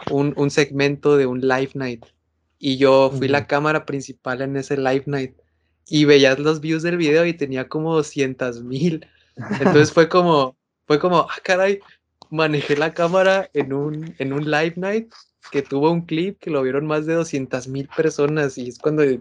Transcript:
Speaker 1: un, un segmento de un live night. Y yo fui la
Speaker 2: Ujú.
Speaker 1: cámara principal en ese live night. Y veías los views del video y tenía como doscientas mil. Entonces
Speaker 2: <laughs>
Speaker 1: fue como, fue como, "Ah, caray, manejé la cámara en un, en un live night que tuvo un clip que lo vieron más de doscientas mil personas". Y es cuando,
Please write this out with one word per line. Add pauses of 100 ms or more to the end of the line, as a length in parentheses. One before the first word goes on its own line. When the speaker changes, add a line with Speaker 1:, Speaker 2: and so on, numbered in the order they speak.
(100)
Speaker 1:
un,
un
segmento
de
un
live
night. (540)
Y
yo
fui
la
Speaker 2:
Ujú.
Speaker 1:
cámara
principal
en
ese
live
night. (500)
Y
veías
los
views
del
video
y
tenía
como
doscientas
mil. (540)
Entonces
Speaker 2:
<laughs>
Speaker 1:
fue
como, (320)
fue
como,
"Ah,
caray, (500)
manejé
la
cámara
en
un,
en
un
live
night (400)
que
tuvo
un
clip
que
lo
vieron
más
de
doscientas
mil
personas".
Y
es
cuando, (160)